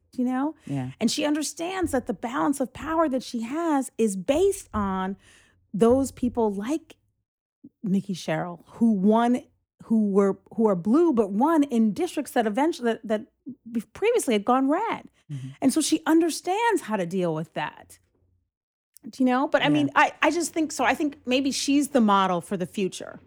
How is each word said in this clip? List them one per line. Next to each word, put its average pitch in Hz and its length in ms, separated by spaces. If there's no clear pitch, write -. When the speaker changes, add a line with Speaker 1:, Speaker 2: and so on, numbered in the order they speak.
Speaker 1:
you 247 120
know? 254 300
Speaker 2:
Yeah. 131 240
Speaker 1:
And 226 100
she 302 140
understands 320 680
that 254 140
the 240 80
balance 294 300
of 262 120
power 320 360
that 254 140
she 233 200
has 285 540
is 214 200
based 320 580
on 196 420
those 240 380
people 233 420
like 214 440
Mikie 190 300
Sherrill 165 560
who 233 200
won, 220 500
who 214 260
were, 196 280
who 226 100
are 202 100
blue 277 360
but 214 180
won 285 320
in 220 160
districts 302 400
that 233 140
eventually, 240 480
that, - 120
that 214 160
be-, 233 120
previously 415 420
had 208 100
gone 262 240
red. 370 360
Speaker 2:
Mm-hmm. 131 180
Speaker 1:
And 262 100
so 320 80
she 311 260
understands 349 760
how 214 140
to 185 100
deal 175 280
with 160 200
that. - 440
Do 240 140
you 254 80
know? 262 180
But 285 140
I - 40
Speaker 2:
Yeah. 285 40
Speaker 1:
mean, 294 240
I, 294 260
I 311 100
just 320 220
think 311 200
so. 262 120
I 226 100
think 294 300
maybe 269 280
she's 277 360
the 247 140
model 196 400
for - 160
the 175 80
future. - 600